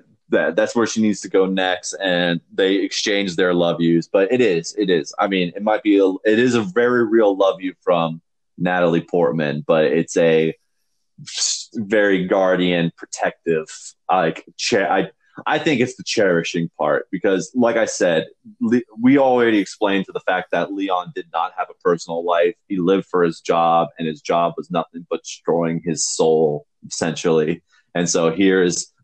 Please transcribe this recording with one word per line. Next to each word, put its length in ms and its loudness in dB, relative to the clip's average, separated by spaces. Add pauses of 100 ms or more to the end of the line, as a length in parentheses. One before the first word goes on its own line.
(300)
that, 260 0
that's 200 0
where 100 2
she 160 -2
needs 200 0
to 60 -12
go 200 2
next, 460 -4
and 460 0 (140)
they 220 2
exchange 600 -2
their 180 2
love 280 0
yous. 260 2
But 240 0
it 100 2
is, 360 0
it 140 0
is. 260 -2
I 100 0
mean, 280 -2
it 80 -8
might 180 0
be 160 4
a, 100 6 (160)
it 140 2
is 160 2
a 80 2
very 420 0
real 320 2
love 260 0
you 200 -8
from 400 -2 (380)
Natalie 420 0
Portman, 640 -2
but 200 2
it's 320 -2
a 360 2 (680)
s-, 500 -8
very 540 0
guardian, 680 2
protective, 680 -4 (420)
like, 380 0 (120)
che-, 280 0
I, 240 -2 (380)
I 100 0
think 240 0
it's 140 -2
the 80 -16
cherishing 720 0
part 340 -2
because, 440 -2
like 200 2
I 100 2
said, 420 0 (340)
Le-, 200 2 (200)
we 160 6
already 400 4
explained 480 0
to 60 -14
the 80 -8
fact 320 -4
that 220 -2
Leon 420 -4
did 180 -10
not 240 -4
have 140 -8
a 120 -20
personal 400 -2
life. 300 0 (140)
He 100 -4
lived 300 0
for 160 0
his 180 -2
job, 460 2 (100)
and 100 -6
his 140 -8
job 360 0
was 120 -12
nothing 400 -6
but 140 -6
destroying 600 -2
his 240 -4
soul, 600 0 (200)
essentially. 760 -2 (320)
And 120 -2
so 220 0
here's 640 2 (100)